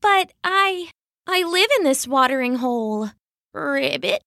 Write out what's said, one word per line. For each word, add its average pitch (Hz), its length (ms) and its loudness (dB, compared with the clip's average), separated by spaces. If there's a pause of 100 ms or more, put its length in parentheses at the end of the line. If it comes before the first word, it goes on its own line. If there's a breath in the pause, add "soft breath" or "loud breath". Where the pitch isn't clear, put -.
But 392 320 2 (100)
I, 370 480 -2 (360)
I 370 160 0
live 359 360 2
in 392 60 0
this 269 220 0
watering 254 500 0
hole, 226 540 -2 (420)
Ribbit 269 760 -2